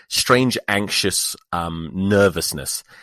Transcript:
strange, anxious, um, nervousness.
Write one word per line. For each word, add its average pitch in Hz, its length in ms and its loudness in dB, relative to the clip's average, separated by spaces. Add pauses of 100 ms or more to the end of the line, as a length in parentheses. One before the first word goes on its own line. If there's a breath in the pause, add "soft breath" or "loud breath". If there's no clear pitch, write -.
strange, 127 580 2
anxious, 101 680 -2 (160)
um, 82 420 -6
nervousness. 92 880 2 (200 loud breath)